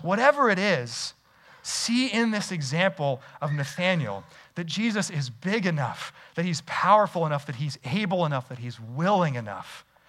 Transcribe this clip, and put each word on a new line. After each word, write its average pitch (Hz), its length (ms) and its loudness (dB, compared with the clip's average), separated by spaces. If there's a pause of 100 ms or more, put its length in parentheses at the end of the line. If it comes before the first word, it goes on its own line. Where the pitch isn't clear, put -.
Whatever 247 480 4
it 185 80 4
is, 143 560 0 (480)
see 247 460 0
in 226 220 2
this 208 200 -2
example 156 720 0 (180)
of 147 120 -2
Nathanael 143 720 -2 (320)
that 175 80 -6
Jesus 202 440 -2
is 143 220 -4
big 185 340 -2
enough, 147 480 -2 (220)
that 170 100 -2
he's 175 180 -2
powerful 185 600 4
enough, 147 220 -2
that 143 80 -6
he's 135 300 -4
able 175 420 0
enough, 139 240 -2
that 117 80 -12
he's 120 220 -10
willing 151 560 0
enough 104 500 -10 (220)